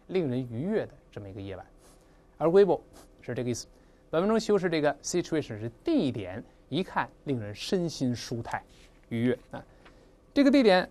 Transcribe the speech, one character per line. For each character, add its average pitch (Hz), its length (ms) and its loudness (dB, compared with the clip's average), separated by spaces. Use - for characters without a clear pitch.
令 175 200 -2
人 123 120 -2
愉 117 120 -8
悦 185 240 -2
的 104 60 -16
这 117 100 -12
么 101 80 -14
一 95 40 -14
个 104 60 -12
夜 98 160 -10
晚。 90 80 -14
agreeable 170 420 6
是 - 140 -10
这 123 100 -6
个 120 60 -2
意 120 40 -2
思。 - 120 -8
本 160 100 0
文 202 80 0
中 220 100 2
修 208 200 2
饰 175 100 0
这 160 100 2
个 143 220 2
situation 151 580 -4
是 113 120 -6
地 240 280 0
点， 98 320 -8
一 165 140 -2
看 135 260 -4
令 135 160 -4
人 104 160 -10
身 175 340 -2
心 127 260 -2
舒 117 280 -8
泰、 - 200 -8
愉 117 140 -2
悦 123 120 2
啊。 - 100 -12
这 285 80 4
个 277 80 6
地 277 100 6
点 185 300 6